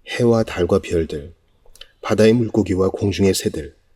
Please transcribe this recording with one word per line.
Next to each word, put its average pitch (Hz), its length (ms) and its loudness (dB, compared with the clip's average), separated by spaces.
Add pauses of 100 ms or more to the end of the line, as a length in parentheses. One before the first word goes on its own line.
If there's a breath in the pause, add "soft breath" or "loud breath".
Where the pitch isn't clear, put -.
해와 117 380 0
달과 90 360 -2
별들, 80 540 -6 (680 loud breath)
바다의 110 320 4
물고기와 104 560 0
공중의 98 440 0
새들, - 400 -6 (220)